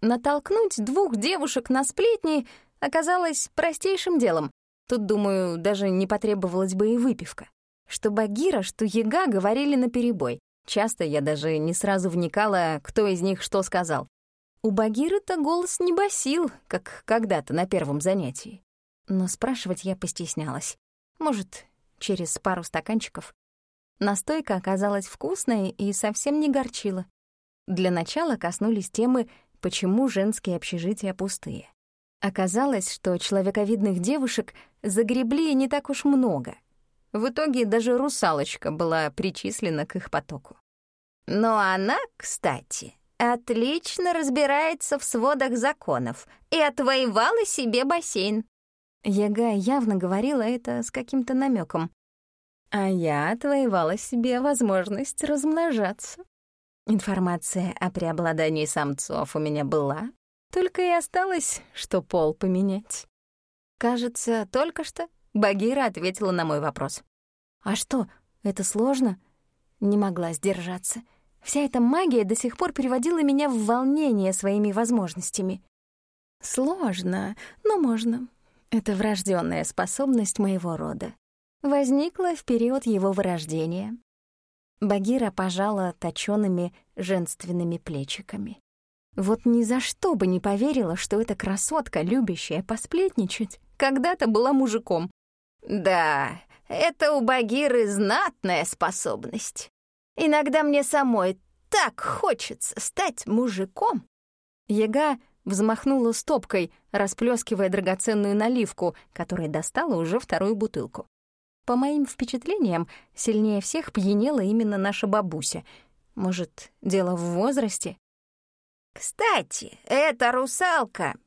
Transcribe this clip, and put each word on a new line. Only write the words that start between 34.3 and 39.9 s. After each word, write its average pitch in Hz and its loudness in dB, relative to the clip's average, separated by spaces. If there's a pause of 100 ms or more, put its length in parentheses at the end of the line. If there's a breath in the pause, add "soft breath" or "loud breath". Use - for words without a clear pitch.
загребли 247 2
не 262 4
так 285 -2
уж 277 -2
много. 247 2 (560)
В 214 0
итоге 254 0
даже 226 4
русалочка 185 0
была 160 0
причислена 185 -4
к - -10